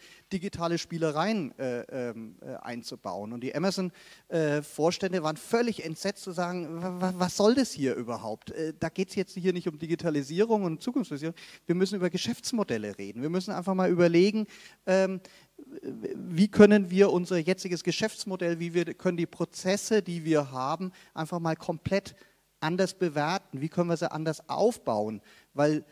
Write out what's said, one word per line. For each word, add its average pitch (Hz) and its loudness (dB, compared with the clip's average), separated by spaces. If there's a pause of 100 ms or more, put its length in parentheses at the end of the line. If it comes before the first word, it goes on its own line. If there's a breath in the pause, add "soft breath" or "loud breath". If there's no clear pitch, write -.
(320 loud breath)
digitale 170 -2
Spielereien, 165 -2
äh, 123 -4 (300)
ähm, 113 -12
äh, 131 -12
einzubauen. 110 -10
Und 120 -10
die 131 -6
Amazon, 180 -2 (360 loud breath)
äh, 151 0
Vorstände 175 0
waren 156 -2
völlig 233 -2
entsetzt 165 -6
zu 190 -10
sagen, 175 -4
„Wa-, 180 -6
wa-, 185 0
was 180 0
soll 214 6
das 269 2
hier 135 0
überhaupt? 113 -6
Äh, 160 -6
da 165 -2
geht's - -4
jetzt 190 -4
hier 185 0
nicht 175 -4
um 151 -6
Digitalisierung 170 0
und 160 -4
Zukunftsvision. 165 -4 (340 loud breath)
Wir 170 4
müssen 190 2
über 180 0
Geschäftsmodelle 143 -4
reden. 101 -8
Wir 156 -2
müssen 185 -2
einfach 180 -2
mal 185 4
überlegen, 180 6 (400 loud breath)
ähm, 190 2 (920 loud breath)
wie 185 2
können 208 8
wir 190 6
unser 175 2
jetziges 175 -2
Geschäftsmodell, 180 -2
wie 170 -4
wir 170 2 (100)
können 180 -2
die 170 -2
Prozesse, 196 -2
die 170 -6
wir 147 2
haben, 156 -4 (220 loud breath)
einfach 165 -4
mal 160 0
komplett - -4 (460 soft breath)
anders 180 2
bewerten? 151 -2
Wie 160 -2
können 175 0
wir 170 2
sie 165 -2
anders 156 -4
aufbauen?“ 117 0 (320 soft breath)
Weil 147 2